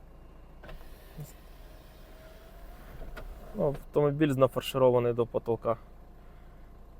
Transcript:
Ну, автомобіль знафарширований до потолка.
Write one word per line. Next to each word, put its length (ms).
Ну, 120
автомобіль 680
знафарширований 800
до 140
потолка. 500